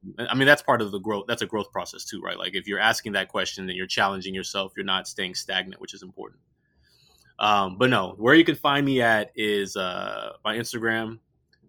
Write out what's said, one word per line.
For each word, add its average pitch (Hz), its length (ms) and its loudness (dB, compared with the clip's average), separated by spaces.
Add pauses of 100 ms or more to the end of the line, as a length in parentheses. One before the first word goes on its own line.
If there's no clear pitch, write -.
(180)
um, 120 100 -6
I 120 60 -2
mean, 135 120 4
that's 147 140 6
part 120 220 2
of 101 100 -4
the 98 80 -4
growth. 101 260 -4
That's 117 140 -2
a 110 60 -4
growth 104 260 -4
process 90 320 -8
too, 98 160 -12
right? 90 180 -8
Like, 92 160 -6
if 98 140 -6
you're 101 100 -2
asking 110 340 2
that 95 160 0
question, 95 380 -4
then 92 100 -6
you're 95 100 -6
challenging 98 480 0
yourself. 95 420 -6
You're 98 80 -6
not 95 240 -2
staying 92 280 -6
stagnant, 95 440 -6
which 95 140 -16
is 95 80 -18
important. 95 360 -16 (1000)
Um, 101 400 4
but 127 100 4
no, 98 300 2
where 117 160 6
you 160 100 10
can 156 120 2
find 143 280 2
me 135 160 2
at 110 340 4
is, 104 400 0
uh, 95 600 -6 (100)
my 107 140 -2
Instagram, 113 600 -2 (500)